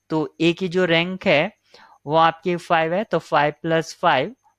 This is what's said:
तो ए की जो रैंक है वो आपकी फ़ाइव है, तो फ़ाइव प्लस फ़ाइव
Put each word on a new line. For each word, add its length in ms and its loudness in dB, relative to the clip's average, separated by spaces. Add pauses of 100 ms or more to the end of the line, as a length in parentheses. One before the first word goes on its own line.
(100)
तो 300 -4
ए 120 2
की 160 -4
जो 160 0
रैंक 420 0
है 260 2 (540)
वो 120 0
आपकी 400 0
फ़ाइव 360 -2
है, 100 -2
तो 140 -4
फ़ाइव 440 0
प्लस 320 -2
फ़ाइव 400 0 (240)